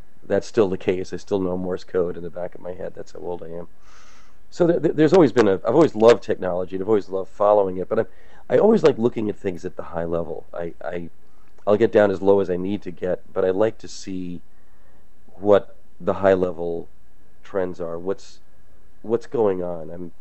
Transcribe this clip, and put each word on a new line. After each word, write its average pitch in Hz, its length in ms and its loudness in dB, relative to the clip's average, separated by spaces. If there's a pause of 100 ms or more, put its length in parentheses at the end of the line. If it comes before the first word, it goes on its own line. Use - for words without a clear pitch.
(240)
that's 101 220 0
still 104 220 4
the 92 100 -2
case. 92 340 -2
I 90 40 -4
still 98 240 -2
know 92 160 -2
Morse 92 260 -4
code 87 340 -2
in 85 60 -8
the 85 80 -8
back 90 240 -8
of 92 60 -10
my 90 120 -8
head. 87 220 -8
That's 87 180 -10
how 85 60 -12
old 87 240 -8
I 82 60 -10
am. 85 200 -8 (840)
So - 160 2
th-, 170 160 4
th-, 147 120 2
there's 156 200 6
always 160 180 8
been 110 160 6
a, 95 60 6
I've 110 200 0
always 156 200 6
loved 110 280 8
technology, 92 540 -4
and 92 60 -2
I've 95 60 -4
always 104 200 2
loved 95 220 -6
following 101 480 4
it, 90 100 -4
but 110 120 0
I, - 540 -4
I 127 40 6
always 208 240 6
like 143 160 4
looking 113 320 0
at 92 60 -4
things 90 280 -4
at 90 120 -6
the - 60 -6
high 85 220 -4
level. 82 480 -4
I, 85 220 -6 (100)
I, 87 240 -6 (580)
I'll 104 120 6
get 107 120 4
down 104 200 6
as 92 100 -2
low 98 200 6
as 90 100 0
I 90 60 0
need 92 260 -2
to 92 80 -8
get, 87 320 -4 (100)
but 95 140 0
I 92 40 4
like 107 280 0
to 90 100 -10
see 90 540 -8 (960)
what 98 380 4 (240)
the 90 160 0
high 95 200 4
level 85 540 -2 (540)
trends 90 380 -4
are, 82 180 -6
what's, 92 420 -6 (600)
what's 110 260 -2
going 101 360 0
on. 85 280 -6
I'm, 87 300 -8